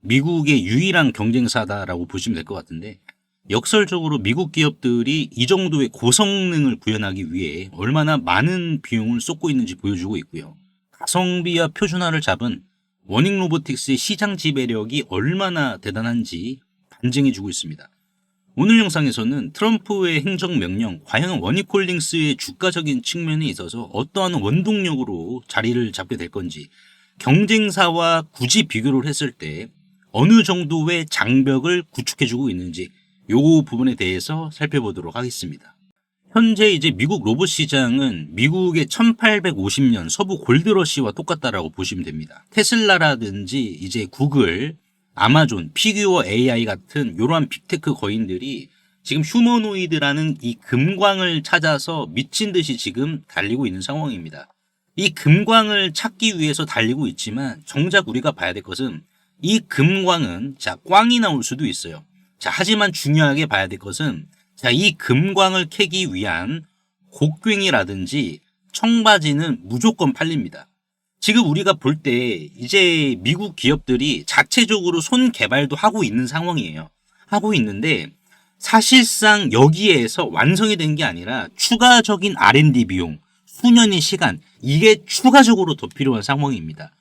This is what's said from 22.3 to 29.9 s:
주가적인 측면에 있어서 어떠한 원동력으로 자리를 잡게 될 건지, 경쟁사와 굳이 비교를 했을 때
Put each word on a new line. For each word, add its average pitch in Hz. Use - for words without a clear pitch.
주가적인 156
측면에 156
있어서 95
어떠한 175
원동력으로 127
자리를 117
잡게 98
될 85
건지, 82
경쟁사와 175
굳이 127
비교를 131
했을 139
때 78